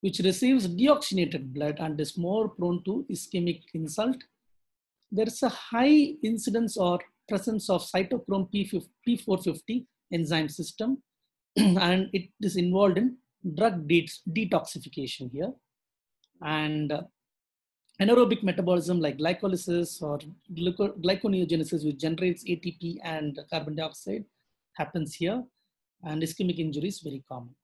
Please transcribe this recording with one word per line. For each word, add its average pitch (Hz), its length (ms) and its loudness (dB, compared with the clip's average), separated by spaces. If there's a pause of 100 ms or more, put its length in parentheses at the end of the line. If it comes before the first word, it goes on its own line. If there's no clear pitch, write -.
which 190 200 -2
receives 196 460 4
deoxygenated 175 840 2
blood 147 260 -2
and 156 220 -4
is 147 160 -4
more 202 320 0
prone 175 360 -2
to 226 260 -4
ischemic 175 520 -2 (120)
insult. 196 420 -2 (960)
There 214 140 2
is - 160 -4
a 254 60 2
high 285 760 4
incidence 226 540 0
or 175 220 2 (300)
presence 202 420 -2
of 180 120 2
cytochrome 190 680 -2
P 202 680 -2
four 190 220 0
fifty 190 480 -2 (260)
enzyme 160 360 2
system, 220 540 -4 (260)
<clears throat> - 280 -10
and 190 560 4
it 185 160 -2 (120)
is 190 160 -2
involved 180 420 4
in 247 180 0 (380)
drug 180 320 2
det-, 165 240 4 (180)
detoxification 151 1000 -4
here. 165 220 -6 (880)
And, 151 480 -2
uh, 151 120 -2 (1000)
anaerobic 233 400 6
metabolism 175 580 2
like 139 180 0
glycolysis 175 840 -2
or 147 160 -4 (340)
gluco-, 180 480 -2
glyconeogenesis, 170 840 0
which 143 140 -2
generates 165 500 -2
A 180 80 0
T 170 240 -10
P 170 240 -8
and 151 340 -6 (100)
carbon 156 280 -6
dioxide, 196 480 -8 (480)
happens 156 420 -6
here, 208 280 -2 (640)
and 156 180 -4
ischemic 160 360 -2
injury 156 300 -2
is - 120 -8
very 139 260 -10
common. 123 380 -14